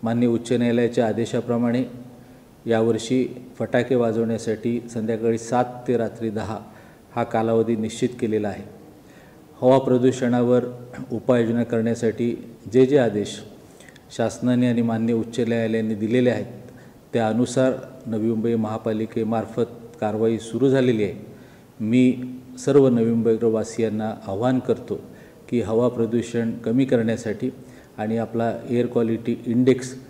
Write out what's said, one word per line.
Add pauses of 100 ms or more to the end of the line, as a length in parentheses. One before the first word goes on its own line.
माननीय
उच्च
न्यायालयाच्या
आदेशाप्रमाणे (800)
यावर्षी (320)
फटाके
वाजवण्यासाठी (140)
संध्याकाळी
सात (240)
ते
रात्री
दहा (580)
हा
कालावधी
निश्चित (120)
केलेला
आहे. (1000)
हवा
प्रदूषणावर (480)
उपाययोजना
करण्यासाठी (380)
जे
जे
आदेश (760)
शासनाने
आणि
माननीय
उच्च
न्यायालयाने
दिलेले
आहेत, (680)
त्यानुसार (340)
नवी
मुंबई
महापालिकेमार्फत (240)
कारवाई
सुरू
झालेली
आहे. (680)
मी (360)
सर्व
नवी
मुंबईवासियांना (120)
आवाहन
करतो (480)
की
हवा
प्रदूषण
कमी
करण्यासाठी (480)
आणि
आपला (140)
air
quality (100)
index (180)